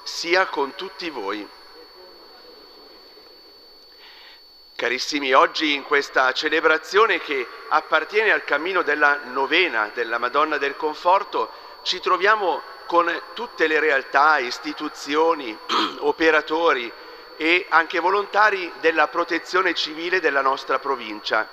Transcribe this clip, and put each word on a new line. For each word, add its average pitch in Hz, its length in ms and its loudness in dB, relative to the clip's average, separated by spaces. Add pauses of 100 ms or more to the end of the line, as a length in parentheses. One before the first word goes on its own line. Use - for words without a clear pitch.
sia 180 420 0
con 135 300 -4
tutti 180 340 -10
voi. 104 400 -6 (3250)
Carissimi, 131 580 -2
oggi 156 400 4
in 139 80 -4
questa 139 520 2
celebrazione 160 840 2
che 135 280 -4 (220)
appartiene 165 640 2
al 151 120 2
cammino 165 400 -2
della 143 400 2
novena 131 680 0
della 117 280 -2
Madonna 143 400 0
del 139 160 -2
Conforto, 160 760 0 (320)
ci - 180 -4
troviamo 185 600 0 (240)
con 170 260 2 (220)
tutte 220 320 -2
le 156 140 2
realtà, 147 580 4
istituzioni, 147 1300 -2
<clears throat> - 360 -2
operatori 151 920 2 (440)
e 165 320 2
anche 165 300 2
volontari 196 800 2
della 160 280 4
protezione 170 680 0
civile 165 440 -2
della 143 220 2
nostra 135 380 0
provincia. 113 720 -4